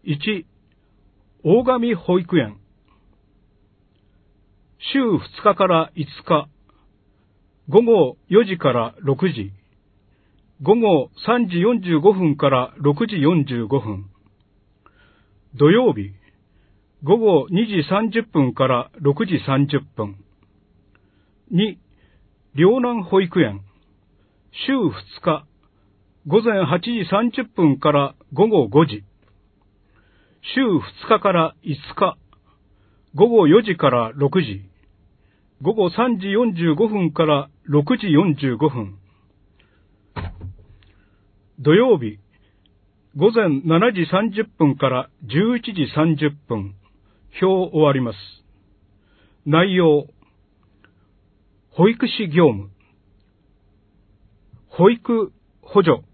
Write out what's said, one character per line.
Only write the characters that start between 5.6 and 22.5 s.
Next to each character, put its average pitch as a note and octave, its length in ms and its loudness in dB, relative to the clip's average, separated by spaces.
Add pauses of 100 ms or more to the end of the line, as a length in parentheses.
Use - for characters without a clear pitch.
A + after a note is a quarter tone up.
ら E3 280 0
五 D3+ 100 -6 (200)
日。 D3+ 240 -2 (1200)
午 G3+ 140 4
後 G3 340 0 (100)
四 G#3+ 160 2
時 F#3+ 140 -6
か C#3 160 -2
ら A#2 260 -4
六 D3 300 -4
時。 G2 240 -10 (1080)
午 F#3 140 2
後 G3 340 0 (160)
三 A#3 220 0
時 F3 140 -2
四 A3 200 0
十 E3+ 180 -2
五 G3 140 4
分 E3+ 220 0
か C#3+ 140 0
ら B2+ 280 -2
六 D3 300 0
時 G3+ 140 -6
四 D#3 240 2
十 A#2+ 200 -6
五 B2+ 140 -2
分。 G2 300 -10 (1500)
土 D3 140 4
曜 A3 240 4
日、 G2 200 -10 (880)
午 F3 160 2
後 F3 320 2
二 G#3+ 160 0
時 F3 200 -4
三 G#3 220 -2
十 A3 140 -2
分 C3+ 320 -2
か C3+ 100 0
ら B2+ 240 -2 (100)
六 D3 280 -2
時 E3 180 -2
三 C#3 220 0
十 C#3+ 140 -4 (140)
分。 G2+ 200 -10 (1400)
二、 G3 260 -2 (760)